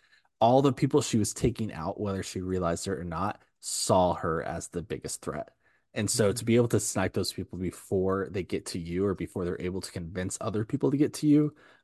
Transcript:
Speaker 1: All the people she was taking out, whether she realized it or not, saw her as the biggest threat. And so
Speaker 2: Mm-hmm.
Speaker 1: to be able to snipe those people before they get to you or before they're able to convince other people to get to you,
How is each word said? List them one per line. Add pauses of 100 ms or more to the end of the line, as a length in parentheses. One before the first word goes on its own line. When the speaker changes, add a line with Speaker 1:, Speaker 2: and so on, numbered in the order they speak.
(400)
Speaker 1:
All
the
people
she
was
taking
out,
whether
she
realized
it
or
not, (180)
saw
her
as
the
biggest
threat. (440)
And
so
Speaker 2:
Mm-hmm.
Speaker 1:
to
be
able
to
snipe
those
people
before
they
get
to
you
or
before
they're
able
to
convince
other
people
to
get
to
you, (300)